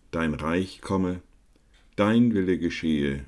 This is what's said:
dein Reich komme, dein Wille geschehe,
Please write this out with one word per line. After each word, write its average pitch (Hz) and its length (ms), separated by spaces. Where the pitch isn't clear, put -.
dein 80 220
Reich 82 480
komme, 90 400
dein 113 380
Wille 92 240
geschehe, 76 720